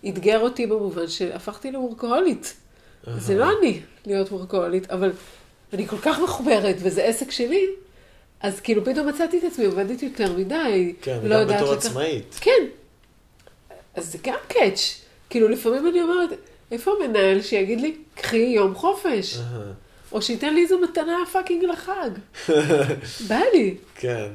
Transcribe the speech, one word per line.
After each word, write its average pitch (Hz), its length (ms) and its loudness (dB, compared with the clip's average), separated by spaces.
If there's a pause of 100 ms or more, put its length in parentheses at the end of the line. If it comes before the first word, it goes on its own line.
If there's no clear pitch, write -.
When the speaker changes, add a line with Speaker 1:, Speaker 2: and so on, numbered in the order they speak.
Speaker 1:
אתגר 196 320 2
אותי 240 260 0
במובן 196 420 -2
שהפכתי 185 640 -8
לוורקהולית. 254 800 -2 (540)
Speaker 2:
אהה. 117 120 -8
Speaker 1:
זה 196 160 0
לא 240 120 4 (120)
אני 226 200 2 (260)
להיות 196 260 -2
וורקהולית, 185 600 -2
אבל 185 200 0 (640)
אני 190 140 -4
כל 208 100 -6
כך 285 220 0
מחוברת, 247 600 2
וזה 185 240 0
עסק 233 280 0
שלי, 320 340 0 (760)
אז 196 180 -4
כאילו 214 260 0
פתאום 269 220 0
מצאתי 330 320 0
את 339 40 -4
עצמי, 294 220 -2
עובדת 196 380 -2
יותר 214 300 -2
מדי, 196 680 0
Speaker 2:
כן, 127 220 -4
Speaker 1:
לא 214 120 2
Speaker 2:
וגם 214 60 6
Speaker 1:
יודעת 202 200 2
Speaker 2:
בתור 139 120 2
Speaker 1:
לקח-, 139 40 0 (100)
Speaker 2:
עצמאית. 131 540 -4
Speaker 1:
כן. 453 240 6 (1300)
אז 165 160 -8
זה 165 120 -12
גם 262 140 -2 (100)
קאץ'. - 540 2 (280)
כאילו, 226 180 4
לפעמים 240 400 2
אני 349 140 2
אומרת, 349 280 2 (420)
"איפה 240 280 -2
המנהל 196 420 4
שיגיד 202 400 0
לי, 311 140 -2 (200)
'קחי - 220 -2
יום 214 380 4
חופש'?" 285 600 -2
Speaker 2:
אהה. 120 240 -8 (500)
Speaker 1:
או 214 100 -4
שייתן 285 320 -2
לי 339 80 6
איזו 359 180 4
מתנה 339 380 0 (140)
פאקינג 370 320 0
לחג. 359 460 -4 (380)
Speaker 2:
<laughs> 151 800 2
Speaker 1:
בא 214 120 0 (140)
לי. 220 220 4 (200)
Speaker 2:
כן. 117 400 -4